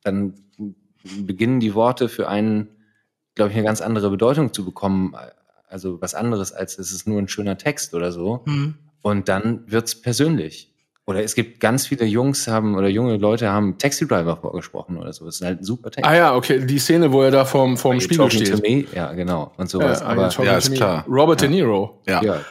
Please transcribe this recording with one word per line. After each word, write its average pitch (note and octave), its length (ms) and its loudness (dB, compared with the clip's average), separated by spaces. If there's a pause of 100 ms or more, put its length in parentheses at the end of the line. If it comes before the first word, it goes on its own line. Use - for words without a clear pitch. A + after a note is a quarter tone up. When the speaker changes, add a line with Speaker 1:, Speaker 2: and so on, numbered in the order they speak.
Speaker 1:
dann G2 300 -2 (880)
beginnen A2+ 380 0
die G#2+ 140 0
Worte A#2 360 2
für - 180 -6
einen, G#2+ 400 0 (640)
glaub G#2 160 2
ich, G#2 60 -8
eine A2 80 0
ganz G#2+ 160 0
andere G#2 300 0
Bedeutung A#2 420 2
zu G2 120 -8
bekommen. F#2+ 500 -2 (540)
Also F2+ 340 -10
was F#2 120 -8
anderes, G#2 380 -4
als - 260 -10
es F#2 140 -10
ist F2+ 140 -10
nur G#2+ 120 -2
ein G2 100 -2
schöner G2+ 300 -4
Text - 360 -6
oder E2+ 180 -4
so. G2 320 -6
Speaker 2:
Mhm. D3 300 -2 (280)
Speaker 1:
Und G#2 260 -2
dann G#2+ 380 -2
wird's A2+ 280 -2
persönlich. B2 720 -2 (400)
Oder G2 180 -2
es G#2+ 100 -6
gibt A2+ 240 -4
ganz A#2+ 280 0
viele B2 180 -2
Jungs B2 440 0
haben, A2 280 0
oder G2 120 2
junge A2 280 2
Leute G#2 340 2
haben G2+ 280 0
Taxi C#3+ 280 -2
Driver E2+ 300 0
vorgesprochen - 600 -10
oder E2 140 -12
so. E2 120 -18
Das E2 120 -14
ist - 80 -8
halt F2+ 160 -6
ein F#2+ 40 -10
super A2 260 -6
Text. - 180 0
Speaker 3:
Ah D3+ 60 6
ja, E3 220 6
okay, B2+ 280 2
die C#3 140 0
Szene, D#3+ 340 4
wo C3+ 100 6
er C3+ 80 6
da C3+ 160 6
vorm, C3 320 2
vorm C3 180 2
Speaker 1:
Are B2+ 40 2
you F#3 40 0
Speaker 3:
Spiegel E3+ 240 4
Speaker 1:
talking G#2+ 160 2
to G2+ 140 2
Speaker 3:
steht. B2 340 0
Speaker 1:
me? - 40 -10
Ja, D#2+ 180 -6
genau. F2 420 -4
Und F#2 140 -6
sowas. F2+ 300 0
Speaker 3:
Ja, - 60 -8
are - 100 -2
you G2 60 2
Speaker 1:
Aber F#2 80 2
Speaker 3:
talking - 160 -2
Speaker 4:
Ja, G2+ 60 4
Speaker 3:
to F#2 60 4
Speaker 4:
ist G#2+ 120 0
Speaker 3:
me? C3+ 60 0
Speaker 4:
klar. F#2+ 320 0
Speaker 3:
Robert D3 340 4
Speaker 4:
Ja. C3+ 60 2
Speaker 3:
De D#3 80 4
Niro. G#2+ 500 0
Speaker 4:
Ja, F#2 160 0
Speaker 1:
Ja. G2+ 140 0 (140)